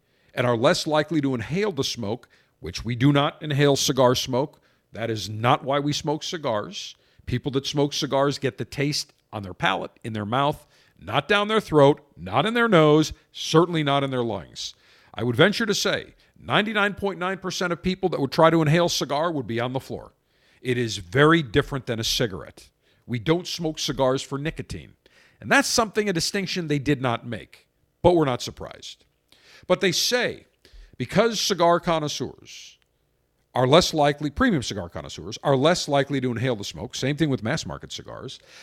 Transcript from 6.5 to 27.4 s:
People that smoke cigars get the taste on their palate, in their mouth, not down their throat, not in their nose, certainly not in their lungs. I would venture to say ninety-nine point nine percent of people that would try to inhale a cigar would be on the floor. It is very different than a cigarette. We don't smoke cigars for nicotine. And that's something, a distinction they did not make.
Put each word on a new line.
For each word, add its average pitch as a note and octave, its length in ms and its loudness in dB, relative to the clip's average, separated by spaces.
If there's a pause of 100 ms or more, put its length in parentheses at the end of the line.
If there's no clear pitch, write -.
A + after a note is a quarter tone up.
People B2+ 260 -4
that C3 140 0
smoke D3 260 0
cigars C#3 460 0
get C3 200 -4
the B2+ 60 -6
taste - 480 -6 (200)
on G#2+ 100 -8
their F#2 120 -12
palate, - 380 -2 (100)
in A2 120 -8
their G#2+ 120 -4
mouth, C#3+ 400 -2 (320)
not A#2+ 300 -4
down G#3 180 2
their G#3+ 140 0
throat, D3 400 6 (160)
not F#2+ 280 -2
in A3 100 -2
their A#3 120 2
nose, D#3 460 6 (180)
certainly E3 540 2
not C#3 180 2
in C#3 80 -4
their B2 140 -2
lungs. F#2+ 500 -8 (400)
I G#2 80 -6
would A#2+ 140 0
venture F3+ 300 4
to G#3 80 0
say - 400 -4 (260)
ninety-nine G3+ 540 0
point G3 260 -6
nine F#3 180 -4
percent F3+ 340 -4
of E3+ 100 -8
people F#3 260 -2
that D3 120 -4
would C3+ 120 -2
try D#3+ 180 6
to E3 120 4
inhale E3 240 4
a E3 40 0
cigar D3+ 400 -2
would C#3 160 -4
be A2+ 140 -4
on B2+ 140 -4
the C3 60 -4
floor. C2+ 320 -14 (480)
It B2 160 -2
is A#2 200 -2
very C#3 460 4
different C3+ 440 -2
than A2+ 140 -4
a A2+ 40 -4
cigarette. - 640 -4 (360)
We A#2+ 140 -4
don't E3 260 0
smoke D#3+ 320 -6
cigars C3 440 0
for - 160 -8
nicotine. F#2+ 560 -10 (460)
And A2+ 120 -4
that's C4+ 160 4
something, G#3+ 400 0
a G3 40 0
distinction F3+ 540 -4
they D3 140 0
did C3 200 0
not A#2+ 240 -2
make. A2 440 -12 (340)